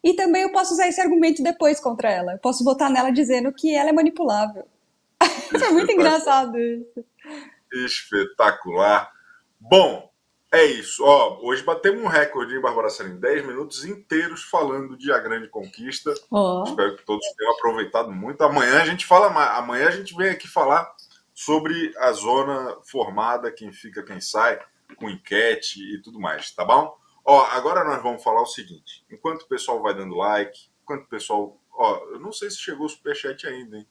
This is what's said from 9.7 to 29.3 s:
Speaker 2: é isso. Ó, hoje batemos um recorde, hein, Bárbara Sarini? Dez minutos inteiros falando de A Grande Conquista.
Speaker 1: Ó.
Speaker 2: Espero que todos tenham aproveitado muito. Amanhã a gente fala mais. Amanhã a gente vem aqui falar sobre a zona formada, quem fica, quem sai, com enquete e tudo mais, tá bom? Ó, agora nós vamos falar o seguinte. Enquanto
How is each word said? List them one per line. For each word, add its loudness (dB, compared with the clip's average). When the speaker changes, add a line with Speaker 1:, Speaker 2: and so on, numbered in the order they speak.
Speaker 2:
é 8
isso. -2
Ó, 6
hoje -2
batemos 0
um -4
recorde, 0
hein, -6
Bárbara -2
Sarini? -12
Dez -2
minutos -10
inteiros -6
falando -4
de -4
A 2
Grande -6
Conquista. -10
Speaker 1:
Ó. 0
Speaker 2:
Espero -2
que -20
todos -6
tenham -2
aproveitado -2
muito. -6
Amanhã 4
a 2
gente -4
fala 6
mais. 2
Amanhã 0
a 2
gente -10
vem 0
aqui -8
falar 0
sobre -4
a 2
zona -2
formada, -4
quem -16
fica, -16
quem -16
sai, 0
com -12
enquete -2
e -12
tudo -20
mais, -8
tá -6
bom? 2
Ó, 6
agora -2
nós -4
vamos -6
falar 2
o 0
seguinte. -16
Enquanto -8